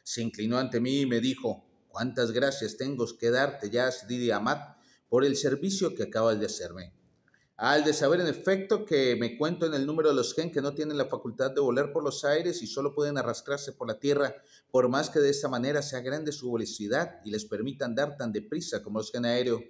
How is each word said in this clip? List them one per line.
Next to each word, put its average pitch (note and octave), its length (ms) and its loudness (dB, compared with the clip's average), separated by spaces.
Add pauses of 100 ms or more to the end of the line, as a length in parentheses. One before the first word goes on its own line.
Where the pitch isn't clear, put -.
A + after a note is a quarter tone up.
se - 180 -6
inclinó A2+ 380 -2
ante B2 200 0
mí C3 200 0
y C#3 80 2
me A#2 120 2
dijo: B2 460 -2 (220)
'Cuántas A#2+ 440 -2
gracias B2 460 0
tengo C3 300 -2 (120)
que A#2 120 2
darte, B2 400 0
ya B2 180 2
Sidi B2 400 -2
Ahmad, A2+ 300 0 (500)
por C3 160 4
el C#3 100 2
servicio D#3+ 600 0
que G#2+ 80 -4
acabas A2 360 2
de G#2 60 0
hacerme'? F2+ 480 -8 (680)
Al C#3+ 240 4
de D3+ 80 6
saber, D3+ 280 4
en F3 80 2
efecto, G3 580 0
que C3 300 4
me A#2 200 -2
cuento E3 300 0
en D#3 80 0
el C#3 140 0
número D#3 220 2
de C#3 60 6
los A#2+ 200 0
gen E3 160 -2
que D3 100 0
no C#3+ 140 -2
tienen D3+ 200 -4
la C3+ 120 0
facultad C3 420 -2
de D3 100 0
volar C#3 320 2
por D#3 120 -2
los C#3+ 200 -4
aires E3+ 380 0
y A2 60 -8
solo C#3+ 260 -2
pueden D3 240 0
arrastrarse C3+ 540 -4
por A#2 160 -8
la A2 100 -4
tierra, C#3 380 2 (340)
por B2+ 200 6
más D3 200 0
que - 80 -2
de C#3+ 140 6
esa C#3+ 160 -2
manera C3 340 0
sea C3 200 -6
grande D3 300 -4
su B2 200 -8
velocidad A2+ 720 -2
y G#2+ 60 -8
les G#2+ 140 -2
permita B2+ 380 -4
andar C3 320 -2
tan A#2 160 -4
deprisa D3+ 520 -4
como G#2 160 -4
los G#2 120 -6
gen A#2+ 140 -4
aéreo. A#2+ 440 2